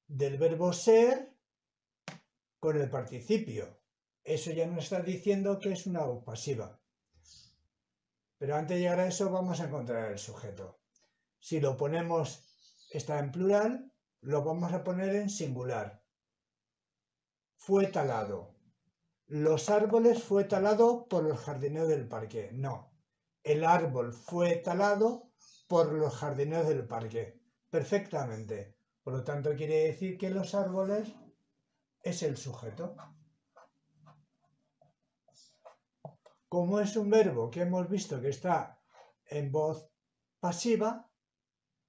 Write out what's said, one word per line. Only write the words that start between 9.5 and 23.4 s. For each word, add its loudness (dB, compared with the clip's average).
a -4
encontrar -4
el -8
sujeto. -14
Si -4
lo 2
ponemos, -2
está -4
en -4
plural, 2
lo 0
vamos -2
a -2
poner 0
en -2
singular. -6
Fue 2
talado. -4
Los 2
árboles 4
fue 2
talado 4
por 2
los -2
jardineros -2
del 0
parque. -8
No. -8